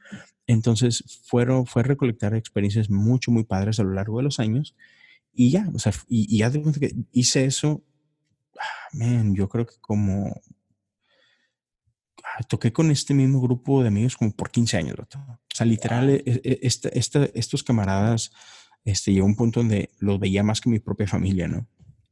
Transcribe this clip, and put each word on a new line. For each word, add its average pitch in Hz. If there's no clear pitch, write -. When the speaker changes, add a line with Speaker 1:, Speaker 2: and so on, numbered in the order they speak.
Speaker 1:
Entonces, 117
fueron, 127
fue 120
recolectar 120
experiencias 104
mucho, 113
muy 113
padres 101
a 110
lo 95
largo 104
de 127
los 143
años. 120
Y 123
ya, 185
o 110
sea, 104
y, 113
y 107
haz 123
de 151
cuenta 147
que 139
hice 127
eso, 147
ah, -
man, 113
yo 95
creo 117
que -
como, 101
ah, -
toqué 113
con 160
este 143
mismo 135
grupo 127
de 120
amigos 107
como 107
por -
quince 117
años, 71
vato. -
O 120
sea, 117
literal, 117
Speaker 2:
Wow. 139
Speaker 1:
e-, 120
e-, -
esta, -
esta, 139
estos 117
camaradas, 107
este, 101
llegó 95
un 107
punto 117
donde 107
los 98
veía 98
más 104
que 123
mi 110
propia 101
familia, 92
¿no? 82